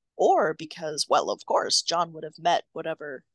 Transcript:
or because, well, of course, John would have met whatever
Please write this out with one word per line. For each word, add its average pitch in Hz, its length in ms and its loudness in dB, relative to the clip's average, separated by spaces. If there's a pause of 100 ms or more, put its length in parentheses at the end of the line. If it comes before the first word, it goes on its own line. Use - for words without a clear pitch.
(180)
or 214 400 4
because, 156 520 -6
well, 98 200 4
of - 160 -4
course, - 360 2
John 170 320 -2
would 156 100 -14
have 156 160 -14
met 170 240 2 (100)
whatever 156 500 -8 (120)